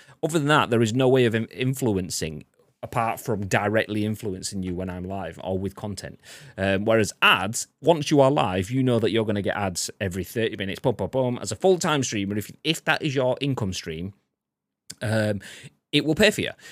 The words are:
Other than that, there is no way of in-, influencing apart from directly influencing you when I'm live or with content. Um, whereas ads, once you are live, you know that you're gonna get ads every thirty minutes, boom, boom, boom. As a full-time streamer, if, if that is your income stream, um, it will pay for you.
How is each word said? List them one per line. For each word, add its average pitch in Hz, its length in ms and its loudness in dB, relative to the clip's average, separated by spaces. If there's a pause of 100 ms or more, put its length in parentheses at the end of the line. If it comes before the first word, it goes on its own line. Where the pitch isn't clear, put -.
(220)
Other 160 160 0
than 143 100 0
that, 127 220 6
there 117 100 4
is 113 140 2
no 131 160 4
way 127 160 6
of 113 80 2
in-, 113 140 0
influencing 95 960 -2 (380)
apart 113 360 -4
from 104 280 -4
directly 107 580 0
influencing 98 580 -6
you 90 120 -4
when 92 140 -6
I'm 90 160 -8
live 92 380 -8
or 95 160 -2
with 95 160 -6
content. - 460 -10 (360)
Um, 98 280 2
whereas 113 280 4 (100)
ads, 113 440 2 (140)
once 147 300 2
you 143 100 6
are 135 100 8
live, 98 400 0
you 131 120 0
know 123 180 4
that 107 100 2
you're 110 140 2
gonna 104 180 -2
get 95 140 -2
ads 95 340 -4 (100)
every 92 240 -4
thirty 107 320 -4
minutes, 98 240 -6
boom, 120 140 0
boom, 95 160 -6
boom. 127 320 -2
As 107 80 -8
a 107 60 -6
full-time 170 480 2
streamer, 101 320 -4
if, 107 140 -8 (140)
if 156 200 -4
that - 180 0
is 143 120 -2
your 127 260 0
income 123 320 -2
stream, 87 420 -8 (880)
um, 107 380 0 (500)
it 147 140 2
will 151 100 2
pay 220 160 4
for - 120 -4
you. 65 80 -4 (220)